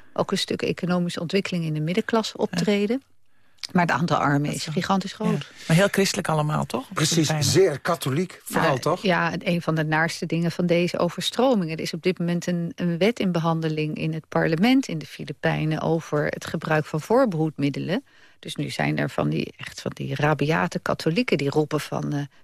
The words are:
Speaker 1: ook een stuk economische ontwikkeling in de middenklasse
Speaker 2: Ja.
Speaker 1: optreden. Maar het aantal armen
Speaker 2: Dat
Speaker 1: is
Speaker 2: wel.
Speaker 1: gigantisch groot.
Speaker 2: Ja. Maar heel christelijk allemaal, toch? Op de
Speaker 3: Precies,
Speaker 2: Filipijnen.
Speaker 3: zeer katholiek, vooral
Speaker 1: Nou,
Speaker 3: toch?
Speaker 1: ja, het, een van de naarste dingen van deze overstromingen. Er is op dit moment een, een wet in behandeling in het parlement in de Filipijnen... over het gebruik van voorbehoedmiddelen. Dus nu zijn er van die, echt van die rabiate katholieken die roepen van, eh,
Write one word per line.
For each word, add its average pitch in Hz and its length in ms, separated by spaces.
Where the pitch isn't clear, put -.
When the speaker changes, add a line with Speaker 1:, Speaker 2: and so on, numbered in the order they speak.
Speaker 1:
ook - 180
een 190 80
stuk - 240
economische 175 580
ontwikkeling 175 440
in 156 100
de 151 60
middenklasse 208 560
Speaker 2:
Ja. - 60
Speaker 1:
optreden. 202 600
Maar 180 140
het 165 80
aantal 151 220
armen 143 300
Speaker 2:
Dat 151 80
Speaker 1:
is 156 100
Speaker 2:
wel. 156 100
Speaker 1:
gigantisch 190 380
groot. 170 280
Speaker 2:
Ja. - 60
Maar 160 100
heel 202 140
christelijk 196 380
allemaal, 151 380
toch? 240 160
Op - 60
de 196 60
Speaker 3:
Precies, 160 200
Speaker 2:
Filipijnen. 151 300
Speaker 3:
zeer 147 340
katholiek, 170 680
vooral - 240
Speaker 1:
Nou, 139 120
Speaker 3:
toch? 180 220
Speaker 1:
ja, 170 280
het, 175 160
een 175 160
van 160 120
de 156 100
naarste 156 420
dingen 165 240
van 180 160
deze 175 320
overstromingen. 180 800
Er 160 60
is - 100
op 165 100
dit 180 160
moment 175 280
een, 170 280
een 170 240
wet 202 220
in 185 120
behandeling 160 680
in 160 160
het 160 140
parlement 170 600
in 165 100
de 151 80
Filipijnen... 156 720
over 156 460
het - 200
gebruik 156 380
van 156 160
voorbehoedmiddelen. 160 1040
Dus - 180
nu 143 140
zijn 151 280
er 143 120
van 151 180
die, 151 280
echt - 240
van - 140
die 135 200
rabiate 151 640
katholieken 175 600
die 139 120
roepen 151 300
van, 147 320
eh, 143 80